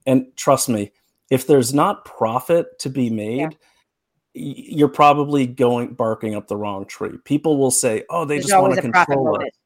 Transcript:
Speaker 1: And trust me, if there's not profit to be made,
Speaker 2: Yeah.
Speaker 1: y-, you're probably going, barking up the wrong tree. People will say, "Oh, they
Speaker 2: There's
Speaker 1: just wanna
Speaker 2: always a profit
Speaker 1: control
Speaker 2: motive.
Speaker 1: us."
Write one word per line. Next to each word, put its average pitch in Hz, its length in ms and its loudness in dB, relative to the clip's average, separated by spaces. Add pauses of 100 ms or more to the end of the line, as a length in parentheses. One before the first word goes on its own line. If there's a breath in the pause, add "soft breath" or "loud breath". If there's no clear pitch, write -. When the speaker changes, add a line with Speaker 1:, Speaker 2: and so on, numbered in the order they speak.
Speaker 1:
And 131 200 2 (100)
trust - 320 2
me, 104 240 -4 (380)
if 131 180 0
there's 135 260 4
not 170 300 0
profit 131 760 -2
to 143 100 -8
be 127 200 -2
made, 110 300 -4
Speaker 2:
Yeah. 156 80 -4
Speaker 1:
y-, - 1080 -18
you're 147 340 0
probably 143 580 2
going, 120 460 0
barking 110 420 -4
up 104 120 -10
the 104 100 -6
wrong 101 300 -8
tree. - 360 -10
People 147 340 0
will 135 140 2
say, 113 380 -2
"Oh, 170 160 -4
they 147 100 -4
Speaker 2:
There's - 120 -4
Speaker 1:
just 202 80 2
wanna 185 180 4
Speaker 2:
always 175 60 0
a 127 100 -4
profit 175 240 4
Speaker 1:
control 135 180 0
Speaker 2:
motive. 98 160 -4
Speaker 1:
us." - 60 -12 (120)